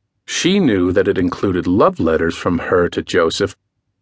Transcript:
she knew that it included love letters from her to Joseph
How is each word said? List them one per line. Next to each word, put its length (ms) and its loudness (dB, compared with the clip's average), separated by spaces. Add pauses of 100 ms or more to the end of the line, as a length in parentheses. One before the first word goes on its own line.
(240)
she 360 0
knew 320 2
that 160 2
it 100 0
included 480 -2
love 320 2
letters 380 0
from 240 -2
her 300 2
to 120 -6
Joseph 540 -2 (460)